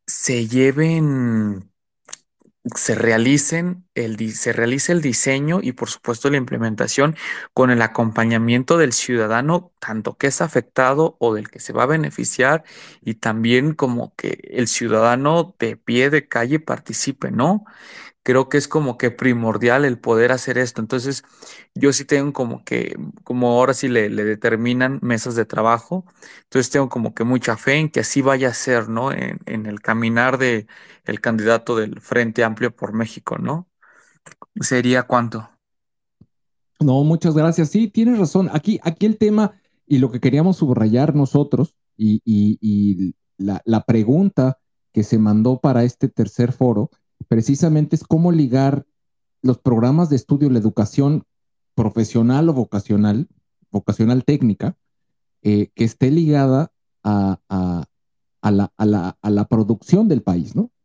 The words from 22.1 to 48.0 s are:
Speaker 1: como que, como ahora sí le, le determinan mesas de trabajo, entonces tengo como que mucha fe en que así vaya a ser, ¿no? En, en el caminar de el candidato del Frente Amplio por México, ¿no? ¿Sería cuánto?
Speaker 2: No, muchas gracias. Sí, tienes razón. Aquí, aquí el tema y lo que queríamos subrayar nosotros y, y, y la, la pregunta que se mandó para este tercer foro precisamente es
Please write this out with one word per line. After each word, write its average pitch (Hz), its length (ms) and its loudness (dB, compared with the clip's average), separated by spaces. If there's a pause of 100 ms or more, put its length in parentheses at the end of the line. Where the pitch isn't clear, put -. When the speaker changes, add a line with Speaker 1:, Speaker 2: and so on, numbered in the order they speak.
Speaker 1:
como 123 280 -6
que, - 320 -6 (300)
como 123 240 -2
ahora 127 240 4
sí 131 160 -4
le, 110 220 0
le 107 120 -4
determinan 117 800 -2
mesas 120 340 -4
de 113 120 -2
trabajo, 117 580 -2 (380)
entonces - 280 -2
tengo 139 200 0
como 110 240 -6
que 113 100 -4
mucha 120 320 -2
fe 135 200 0
en 156 120 0
que 131 120 -4
así - 200 -2
vaya 131 280 2
a 120 60 -4
ser, 117 360 -2
¿no? 120 220 -4
En, - 340 -8
en 107 180 -8
el 104 160 -10
caminar 117 560 0
de 120 300 0 (400)
el 107 160 -6
candidato 113 520 0
del 107 260 -4
Frente 117 440 -2
Amplio 113 320 -4
por - 160 -8
México, - 460 -6
¿no? 160 280 -6 (960)
¿Sería 123 440 0
cuánto? 117 440 -2 (1300)
Speaker 2:
No, 139 240 4
muchas 160 300 2
gracias. 160 360 2
Sí, 220 180 2
tienes 226 300 2
razón. 180 340 2
Aquí, 175 300 -2
aquí 165 240 -2
el 214 100 2
tema 208 380 2 (320)
y 139 120 2
lo 127 120 4
que 117 100 -6
queríamos 156 380 2
subrayar 127 560 2
nosotros 143 600 0 (220)
y, 107 300 2
y, 104 340 2
y 101 540 0 (240)
la, 98 260 -4
la 110 200 0
pregunta 131 760 2 (340)
que 110 100 0
se 113 140 0
mandó 110 440 2
para 123 240 2
este 123 240 -2
tercer 120 440 -2
foro 120 380 0 (360)
precisamente 151 680 0
es - 80 -6